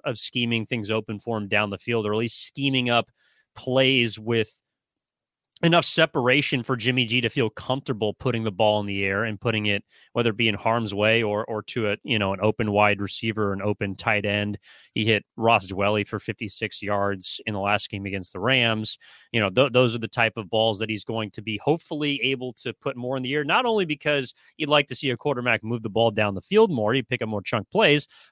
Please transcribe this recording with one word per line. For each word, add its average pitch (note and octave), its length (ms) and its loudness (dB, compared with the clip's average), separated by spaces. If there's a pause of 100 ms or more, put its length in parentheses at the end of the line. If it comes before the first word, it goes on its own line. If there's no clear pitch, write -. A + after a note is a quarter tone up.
of B2 140 -4
scheming A#2 460 -2
things A2 260 -4
open A2 280 -4
for A#2 180 -6
him G#2 120 -6
down G#2 200 2
the G2 80 -6
field, A2+ 300 -2
or G#2 80 -2
at A2 40 0
least A2+ 280 -4
scheming C3+ 420 -2
up A#2 220 2 (440)
plays C3 640 2
with A2 440 -2 (1000)
enough E3+ 220 4
separation C3+ 760 2
for C3 140 -2
Jimmy B2 300 0
G A#2+ 160 0
to A2+ 80 0
feel A#2 180 0
comfortable A2 640 -2
putting A#2 300 -2
the A2 100 -2
ball G#2+ 280 4
in G2+ 60 -2
the G2 180 -2
air G2 200 0
and G#2+ 160 -6
putting A2 260 0
it, G2+ 160 0 (300)
whether A#2 180 2
it G#2 60 -2
be A2+ 120 2
in G#2 80 2
harm's A2+ 360 0
way A2 300 4
or, G#2 240 0
or G#2+ 160 -6
to G#2+ 300 -2
a, G#2+ 100 -4
you A2+ 160 -2
know, G2 160 0
an F#2 80 -8
open G#2+ 300 -2
wide G#2 280 4
receiver, G#2 520 -2
an G2 100 -6
open G2+ 320 -2
tight G#2 320 -2
end. G#2 320 -2 (340)
He G#2+ 140 -2
hit G#2+ 180 2 (120)
Ross A2 320 4
Dwelley G2+ 380 0
for G#2+ 120 -6
fifty-six - 640 -10
yards G2+ 640 -2
in G#2+ 80 -4
the G2 60 -4
last G2+ 280 0
game G2+ 160 -8
against G2 280 -8
the F2+ 80 -10
Rams. A2+ 580 0 (340)
You A#2 80 0
know, G2+ 80 2
th-, A#2+ 240 2
those B2 220 4
are A#2 60 -6
the A2+ 80 -6
type A2+ 280 0
of G2+ 140 -8
balls A2 300 2
that A2 100 -4
he's G#2 140 -6
going A2+ 260 -6
to - 100 -14
be G#2+ 180 -6
hopefully D3 640 -2
able B2+ 320 -2
to - 200 -8
put C3 220 -8
more B2 200 -4
in B2+ 60 -4
the B2+ 100 -6
air, D3 120 -2
not G3 200 0
only A3 200 0
because D3 500 -2 (240)
you'd D3+ 100 -4
like D3 200 4
to B2+ 80 -8
see C#3 140 -2
a A#2+ 60 0
quarterback B2 480 0
move A2+ 200 -4
the A2+ 40 -6
ball A2+ 220 4
down G#2 240 0
the F#2 80 -8
field G#3+ 280 4
more, A2+ 220 2
he'd C3 160 -2
pick B2 140 -4
up A2 60 -2
more G#2+ 120 -4
chunk G#2+ 300 -4
plays, D#3 380 4 (240)